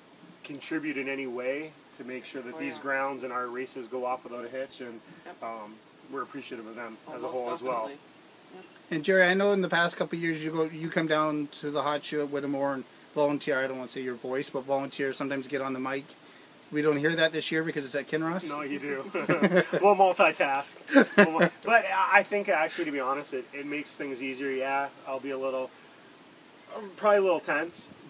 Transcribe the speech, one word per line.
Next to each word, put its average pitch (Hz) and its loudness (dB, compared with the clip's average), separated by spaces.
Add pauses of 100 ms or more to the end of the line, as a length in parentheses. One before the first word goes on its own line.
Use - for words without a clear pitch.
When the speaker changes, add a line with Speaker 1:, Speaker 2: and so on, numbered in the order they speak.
(440)
Speaker 1:
contribute 147 -6
in 135 -4
any 135 -4
way 131 -4 (200)
to 131 -12
make 123 -10
sure - -10
that 120 -12
Speaker 2:
Oh, - -12
Speaker 1:
these 139 -6
Speaker 2:
yeah. - -12
Speaker 1:
grounds 135 -2
and 127 -6
our 123 -2
races 123 -8
go 123 -4
off 113 -4
without 120 -10
a 117 -8
hitch, 131 -8
and, 117 -12 (260)
Speaker 2:
Yep. 175 -16
Speaker 1:
um, 110 -10 (360)
we're - -6
appreciative 117 -10
of 113 -12
them 113 -10 (120)
Speaker 2:
Oh, - -12
Speaker 1:
as - -8
a 170 -6
Speaker 2:
most - -6
Speaker 1:
whole 120 -2
as - -6
well. 127 -2 (160)
Speaker 2:
definitely. 143 -12 (560)
Yep. 185 -18 (280)
Speaker 3:
And 151 -2
Jerry, 190 6
I 180 6
know 202 4
in 196 2
the 180 0
past 170 2
couple 175 -2
of 170 -4
years 160 -2
you 156 -4
go, 160 0
you 160 -6
come 160 0
down 151 2 (120)
to 151 -4
the 143 0
Hot 147 0
Shoe 147 -2
at 143 -2
Whittemore 139 0
and 131 -8 (300)
volunteer. 147 2
I 135 0
don't 131 -4
wanna 123 -8
say 139 -8
your 127 -4
voice, 131 -2
but 139 -4
volunteer, 135 -2
sometimes 135 -4
get 139 -2
on 135 -4
the 131 -6
mic. 135 -4 (640)
We 151 0
don't 147 4
hear 160 2
that 160 4
this 156 -2
year 160 0
because 156 -4
it's 123 -8
at 139 -4
Kinross. 160 -2
Speaker 1:
No, 147 -6
you 143 -4
do. 139 -4 (120)
<laughs> - - (680)
We'll 196 8
multitask. 175 4 (400)
We'll 190 10 (100)
mul-, 170 6 (140)
but 220 6
I, 190 6
I 202 6
think 202 -2
actually, 160 2
to 151 -6
be 139 -2
honest, 139 -2
it, 123 -6
it 139 -8
makes 147 -6
things 135 -6
easier. 135 -4
Yeah, 139 0 (180)
I'll 135 -6
be 135 -8
a 135 -4
little, 131 -4 (1080)
um, 208 -10
probably 208 6
a 196 4
little 180 4
tense, 160 -2 (220)